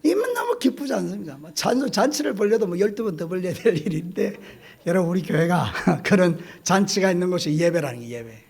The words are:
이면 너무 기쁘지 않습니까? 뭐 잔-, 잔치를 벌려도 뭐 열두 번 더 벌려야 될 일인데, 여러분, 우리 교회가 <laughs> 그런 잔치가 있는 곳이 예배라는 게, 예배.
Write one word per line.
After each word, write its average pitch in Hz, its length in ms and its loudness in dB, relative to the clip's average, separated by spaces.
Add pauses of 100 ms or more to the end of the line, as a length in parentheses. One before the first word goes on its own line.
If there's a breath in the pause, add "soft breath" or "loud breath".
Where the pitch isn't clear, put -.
이면 427 300 0
너무 480 260 -2
기쁘지 269 340 -2
않습니까? 180 440 -6
뭐 156 160 -18
잔-, 247 380 0
잔치를 294 420 0
벌려도 208 340 2
뭐 175 120 -2
열두 208 240 0
번 185 140 -4
더 165 100 -6
벌려야 180 260 -4
될 190 240 2
일인데, 170 580 -4 (520 loud breath)
여러분, 175 240 2
우리 180 100 0
교회가 160 520 2 (140)
<laughs> 170 160 2
그런 180 360 4 (240 loud breath)
잔치가 196 480 2
있는 180 180 0
곳이 156 280 0
예배라는 160 440 0
게, 117 80 -12
예배. 113 400 -12